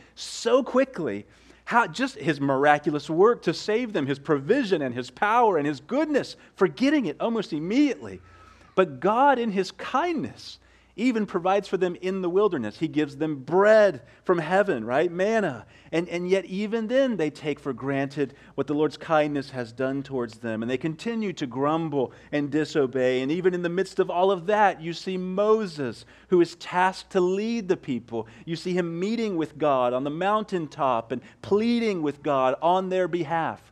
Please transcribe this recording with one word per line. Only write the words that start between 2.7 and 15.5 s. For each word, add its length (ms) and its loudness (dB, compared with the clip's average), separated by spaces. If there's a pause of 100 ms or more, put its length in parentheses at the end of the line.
work 360 4
to 100 0
save 400 -2
them, 140 -2
his 100 -2
provision 640 0
and 140 -4
his 160 -8
power 460 2
and 100 0
his 120 -4
goodness, 560 -2 (200)
forgetting 500 2
it 140 -6
almost 340 -4
immediately. 640 0 (540)
But 260 0
God, 380 4
in 140 -2
his 200 -2
kindness, 840 -4 (380)
even 320 0
provides 400 0
for 100 -2
them 240 0
in 220 -4
the 60 0
wilderness. 500 0
He 80 -2
gives 300 -2
them 180 -2
bread 680 4 (220)
from 160 2
heaven, 440 0
right? 280 0
Manna. 560 -2 (240)